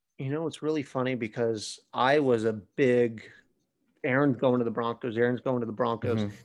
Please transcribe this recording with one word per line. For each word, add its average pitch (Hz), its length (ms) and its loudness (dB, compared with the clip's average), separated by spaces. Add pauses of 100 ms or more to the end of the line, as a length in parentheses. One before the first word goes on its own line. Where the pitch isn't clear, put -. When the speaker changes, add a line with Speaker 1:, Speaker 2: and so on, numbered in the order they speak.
(180)
Speaker 1:
You 135 100 -6
know, 156 180 -6
it's - 140 -12
really 151 220 -2
funny 131 320 -4
because 113 640 -4 (120)
I 131 280 2
was 120 260 2
a 110 80 0
big, 120 680 0 (800)
"Aaron's 135 340 2
going 123 220 2
to 117 60 0
the 117 60 -4
Broncos, 117 460 -4
Aaron's 120 240 2
going 127 200 -2
to 113 60 -4
the 113 60 -6
Broncos." 117 520 0
Speaker 2:
Mm-hmm. 101 200 -8